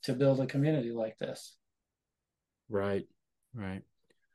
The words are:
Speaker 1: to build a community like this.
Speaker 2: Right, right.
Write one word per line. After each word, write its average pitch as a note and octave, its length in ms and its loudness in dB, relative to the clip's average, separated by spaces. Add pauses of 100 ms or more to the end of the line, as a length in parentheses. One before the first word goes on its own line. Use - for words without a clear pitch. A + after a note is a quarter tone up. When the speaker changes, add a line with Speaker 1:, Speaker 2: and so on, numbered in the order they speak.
Speaker 1:
to C3 100 0
build C3+ 260 4
a C3 60 0
community C#3 460 2
like A2 260 -4
this. - 400 -10 (1120)
Speaker 2:
Right, G2+ 380 0 (480)
right. F#2+ 260 -6 (540)